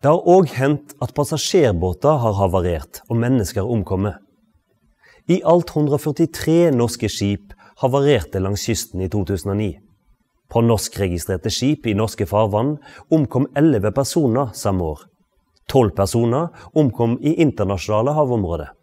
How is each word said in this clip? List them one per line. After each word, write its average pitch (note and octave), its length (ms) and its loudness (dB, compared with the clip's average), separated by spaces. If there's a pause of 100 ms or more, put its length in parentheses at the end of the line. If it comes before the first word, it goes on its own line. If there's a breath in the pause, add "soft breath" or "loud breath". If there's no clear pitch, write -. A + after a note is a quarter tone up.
Det C#3 80 4
har F3 160 2
òg F3+ 300 6
hendt C#3 440 -2
at - 140 -6
passasjerbåter C#3 1040 0
har A2+ 160 0
havarert F2+ 720 -2
og A#2 140 -2
mennesker A#2 420 0
omkommet. G2+ 560 -4 (1120 soft breath)
I F#3 160 4
alt E3+ 240 2
hundre D3+ 240 0
og - 80 -2
førtitre E3 720 0
norske A#2 320 -2
skip G2+ 460 -4 (260 soft breath)
havarerte C3+ 640 0
langs G2 240 -4
kysten F#2+ 380 -6
i F2+ 60 -4
to G#2 120 -2
tusen G2 300 -4
og G#2 80 -2
ni. G2+ 100 -4 (800)
På A#2 100 2
norskregistrerte G2 920 -2
skip C#3 340 -2
i G#2+ 80 0
norske G#2 320 -2
farvann A2 480 0 (400 loud breath)
omkom C#3 400 0
elleve A#2 400 2
personer C3 580 0
samme F#2 380 -2
år. - 160 -14 (640)
Tolv A#2+ 240 2
personer A#2+ 560 0 (240 loud breath)
omkom A#2+ 480 2
i D3+ 160 0
internasjonale G#2+ 760 0
havområder. G2+ 640 -4